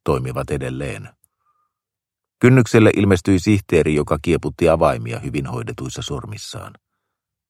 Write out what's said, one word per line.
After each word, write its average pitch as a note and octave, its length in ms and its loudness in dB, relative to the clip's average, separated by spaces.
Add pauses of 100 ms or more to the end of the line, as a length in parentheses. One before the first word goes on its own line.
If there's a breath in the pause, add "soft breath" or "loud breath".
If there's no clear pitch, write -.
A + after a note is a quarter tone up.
toimivat C2 460 -4
edelleen. C#2+ 580 -8 (1300)
Kynnykselle A#2 580 6
ilmestyi G2 420 2
sihteeri, E2+ 560 2
joka D2 280 0
kieputti D2+ 460 -2
avaimia D#2+ 500 0
hyvin C3 280 -8
hoidetuissa A#2+ 560 -10
sormissaan. G#2 680 -12 (760)